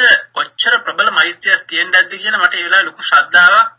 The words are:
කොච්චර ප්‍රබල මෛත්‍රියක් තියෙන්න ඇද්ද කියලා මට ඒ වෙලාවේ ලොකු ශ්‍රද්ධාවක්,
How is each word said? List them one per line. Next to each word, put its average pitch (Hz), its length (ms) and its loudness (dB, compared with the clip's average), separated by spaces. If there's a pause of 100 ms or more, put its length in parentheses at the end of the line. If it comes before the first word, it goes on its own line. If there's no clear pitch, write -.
(320)
කොච්චර - 460 -4
ප්‍රබල 196 320 -2
මෛත්‍රියක් 175 580 -4
තියෙන්න 170 280 -4
ඇද්ද - 220 0
කියලා 208 200 -6
මට 185 160 0
ඒ 175 100 -6
වෙලාවේ 185 200 0
ලොකු - 180 -10
ශ්‍රද්ධාවක්, 233 760 2